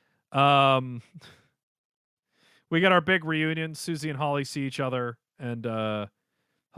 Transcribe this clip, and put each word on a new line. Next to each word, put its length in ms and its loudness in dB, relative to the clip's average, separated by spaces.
Um, 720 4
<laughs> 360 -20
we 100 2
got 120 6
our 80 6
big 240 0
reunion. 500 -2
Susie 360 -6
and 80 -6
Holly 260 -2
see 220 -6
each 140 -6
other, 380 -4
and, 280 -8
uh, 400 -4